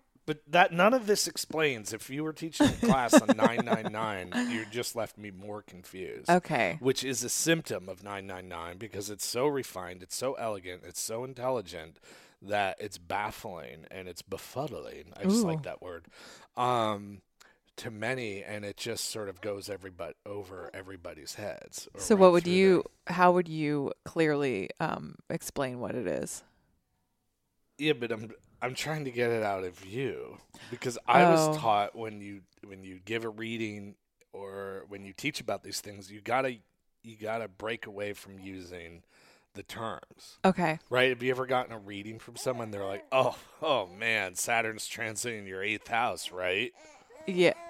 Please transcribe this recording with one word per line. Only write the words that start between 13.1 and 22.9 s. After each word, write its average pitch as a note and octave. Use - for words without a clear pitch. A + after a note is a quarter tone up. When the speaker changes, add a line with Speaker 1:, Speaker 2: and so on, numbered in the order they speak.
Speaker 1:
and F#2
it's F2
befuddling. E2+
I G2+
just G#3+
like D#3+
Speaker 2:
Ooh. C3+
Speaker 1:
that E2+
word. F2+
Um, G#2+
to B2
many, A2
and G#2
it G2+
just A2+
sort G#2+
of F#2
goes G2+
everybo-, F2+
over F#2+
everybody's F2
heads -
or -
Speaker 2:
So -
Speaker 1:
right F#3+
Speaker 2:
what F#3
would F3
Speaker 1:
through F3
Speaker 2:
you, F#3+